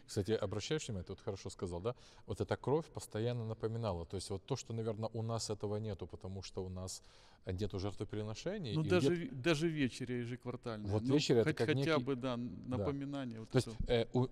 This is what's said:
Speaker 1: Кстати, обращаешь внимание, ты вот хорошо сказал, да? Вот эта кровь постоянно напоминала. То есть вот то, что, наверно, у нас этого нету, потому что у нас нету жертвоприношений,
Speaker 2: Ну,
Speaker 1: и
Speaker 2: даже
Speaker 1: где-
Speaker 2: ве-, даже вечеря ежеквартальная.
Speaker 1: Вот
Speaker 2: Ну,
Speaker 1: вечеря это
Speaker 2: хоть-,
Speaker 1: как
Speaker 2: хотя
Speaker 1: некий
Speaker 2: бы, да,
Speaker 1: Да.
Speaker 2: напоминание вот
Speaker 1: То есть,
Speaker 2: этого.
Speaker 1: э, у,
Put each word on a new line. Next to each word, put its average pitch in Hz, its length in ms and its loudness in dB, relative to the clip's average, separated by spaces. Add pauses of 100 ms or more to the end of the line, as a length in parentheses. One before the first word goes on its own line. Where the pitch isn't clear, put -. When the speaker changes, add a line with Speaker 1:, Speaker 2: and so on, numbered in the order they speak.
Speaker 1:
Кстати, 104 260 0
обращаешь 107 560 0
внимание, 92 180 -4
ты 98 60 -8
вот 95 80 -10
хорошо 101 300 -6
сказал, 87 300 -4
да? 113 140 -2 (320)
Вот 101 140 -4
эта 104 160 0
кровь 151 360 2
постоянно 113 540 -2
напоминала. 110 600 -2
То - 100 -6
есть 90 140 -6
вот 98 160 -6
то, 135 100 -2
что, - 180 -6
наверно, 110 400 -2
у 113 80 -2
нас 113 280 -2
этого 104 280 -2
нету, 104 280 -4
потому 92 360 -8
что - 220 -6
у 92 40 -6
нас 92 340 -8 (440)
нету 98 320 -2
жертвоприношений, 107 960 -4
Speaker 2:
Ну, 156 80 2
Speaker 1:
и 151 60 -2
Speaker 2:
даже 170 220 6
Speaker 1:
где- 175 40 4
Speaker 2:
ве-, 170 160 -4
даже 156 380 2
вечеря 127 500 0
ежеквартальная. 117 720 -4
Speaker 1:
Вот 107 100 4
Speaker 2:
Ну, 131 120 4
Speaker 1:
вечеря 143 280 8
это 151 80 4
Speaker 2:
хоть-, 139 60 0
Speaker 1:
как 117 100 2
Speaker 2:
хотя 123 100 4
Speaker 1:
некий 147 240 4
Speaker 2:
бы, 131 160 0
да, 123 200 -2
Speaker 1:
Да. 117 40 -2 (300)
Speaker 2:
напоминание 135 720 -2
вот 110 120 -12
Speaker 1:
То 135 60 6
есть, 120 100 4
Speaker 2:
этого. 110 80 -10 (100)
Speaker 1:
э, 117 260 4
у, 127 200 6